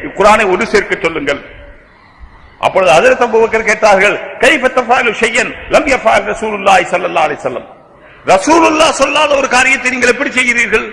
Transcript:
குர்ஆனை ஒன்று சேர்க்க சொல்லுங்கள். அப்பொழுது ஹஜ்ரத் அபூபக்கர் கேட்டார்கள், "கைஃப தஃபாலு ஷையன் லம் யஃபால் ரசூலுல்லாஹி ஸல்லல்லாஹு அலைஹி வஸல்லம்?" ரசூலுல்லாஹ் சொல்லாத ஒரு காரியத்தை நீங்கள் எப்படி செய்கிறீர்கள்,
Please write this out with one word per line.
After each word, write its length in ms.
குர்ஆனை 340
ஒன்று 160
சேர்க்க 360
சொல்லுங்கள். 440
அப்பொழுது 340
ஹஜ்ரத் 360
அபூபக்கர் 360
கேட்டார்கள், 540
"கைஃப 400
தஃபாலு 340
ஷையன் 420
லம் 180
யஃபால் 380
ரசூலுல்லாஹி 600
ஸல்லல்லாஹு 440
அலைஹி 160
வஸல்லம்?" 320
ரசூலுல்லாஹ் 640
சொல்லாத 460
ஒரு 120
காரியத்தை 420
நீங்கள் 180
எப்படி 220
செய்கிறீர்கள், 640